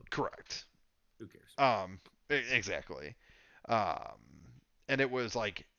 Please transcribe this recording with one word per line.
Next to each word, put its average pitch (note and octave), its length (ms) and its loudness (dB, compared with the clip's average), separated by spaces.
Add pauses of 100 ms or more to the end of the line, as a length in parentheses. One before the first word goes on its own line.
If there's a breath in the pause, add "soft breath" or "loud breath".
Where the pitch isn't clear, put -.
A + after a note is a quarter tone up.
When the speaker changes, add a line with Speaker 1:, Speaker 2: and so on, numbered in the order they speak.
Speaker 1:
Correct. - 560 -4 (540)
Speaker 2:
who A2 80 -10
cares? - 300 -20
Speaker 1:
Um, G2 420 2 (300)
e-, C3 240 2
exactly. E2 640 -2 (540 loud breath)
Um, F#2+ 480 0 (720)
and C3+ 100 4
it C3+ 100 4
was B2 280 0
like G#2+ 280 -2 (140)